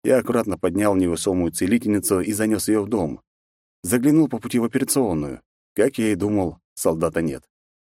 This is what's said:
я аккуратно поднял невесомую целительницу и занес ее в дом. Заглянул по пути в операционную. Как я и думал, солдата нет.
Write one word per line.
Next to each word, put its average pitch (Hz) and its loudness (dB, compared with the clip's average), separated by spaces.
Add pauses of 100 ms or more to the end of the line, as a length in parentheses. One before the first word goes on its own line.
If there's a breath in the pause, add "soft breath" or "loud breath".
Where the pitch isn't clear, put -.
я 131 4
аккуратно 113 0
поднял 98 0
невесомую 87 0
целительницу 101 0
и 92 -4
занес 107 -2
ее 107 2
в 98 -6
дом. 85 -4 (640)
Заглянул 135 2
по 117 -6
пути 120 -2
в 113 0
операционную. 104 -2 (340)
Как 120 2
я 110 2
и 101 2
думал, 95 -2 (140)
солдата 82 -2
нет. 71 -4 (400)